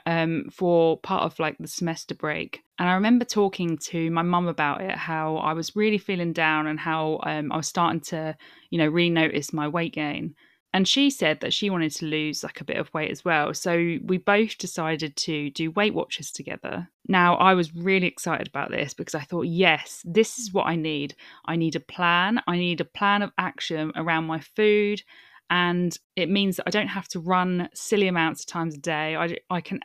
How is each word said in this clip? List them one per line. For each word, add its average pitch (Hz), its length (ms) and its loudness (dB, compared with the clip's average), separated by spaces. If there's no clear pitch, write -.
um, 165 440 0
for 165 480 4
part - 260 -2
of, - 140 -2
like, 160 220 -2
the 160 80 -10
semester - 480 -6
break. - 480 -6
And 180 100 2
I 180 40 4
remember 226 320 6
talking 190 520 2
to 165 200 -2
my 165 140 0
mum 175 240 2
about 156 340 0
it, - 160 -4
how 156 380 -4
I 156 180 -2
was 165 220 -6
really 214 220 4
feeling 175 360 -2
down 156 320 2
and 156 140 -4
how, 160 440 -2
um, 151 280 -4
I - 60 -2
was 156 100 -4
starting 165 400 0
to, 160 280 -6
you 170 80 0
know, 151 80 4
really 170 220 4
notice 160 440 0
my 151 140 -2
weight 170 260 -2
gain. 151 400 -6
And 190 120 4
she 277 240 4
said 156 300 0
that - 120 -2
she 208 160 0
wanted 165 280 0
to 165 100 -6
lose, 151 360 -2
like, - 160 -10
a - 40 -12
bit - 140 -4
of - 180 -4
weight 156 160 -2
as - 120 -8
well. 151 300 2
So 170 220 0
we 185 160 0
both 208 400 2
decided 160 600 -4
to 147 340 -2
do 160 180 -2
Weight 202 240 2
Watchers - 380 -4
together. - 580 -8
Now, 175 280 6
I 185 180 6
was 170 220 2
really 180 320 2
excited - 400 -4
about - 240 -6
this - 220 -4
because - 200 -10
I 151 80 -4
thought, 170 240 -4
"Yes, 170 580 2
this 208 360 0
is 214 120 -8
what 190 140 2
I 165 100 2
need. 151 380 -4
I 165 120 -2
need 165 180 0
a 151 40 -4
plan. 180 680 0
I 175 100 0
need 175 240 0
a 165 40 -6
plan 202 360 0
of 202 160 -4
action 160 580 -4
around 160 300 0
my 160 140 -4
food." 208 640 2
And 175 440 2
it 165 140 0
means 196 260 2
that - 100 -6
I 180 60 -4
don't 208 160 0
have 190 220 -8
to 180 100 -8
run 180 560 0
silly 202 320 2
amounts 170 340 0
of - 60 -14
times 165 260 -4
a 143 60 -14
day. 156 360 -4
I, 170 220 -2
I 175 100 -2
can - 240 -8